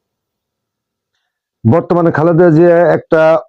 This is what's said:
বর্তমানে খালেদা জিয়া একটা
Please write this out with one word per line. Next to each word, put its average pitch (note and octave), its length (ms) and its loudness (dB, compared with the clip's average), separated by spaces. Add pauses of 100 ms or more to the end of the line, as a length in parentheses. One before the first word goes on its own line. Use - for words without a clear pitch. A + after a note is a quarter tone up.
(1700)
বর্তমানে E3+ 400 -2
খালেদা E3+ 400 0
জিয়া E3+ 260 2
একটা D#3+ 720 0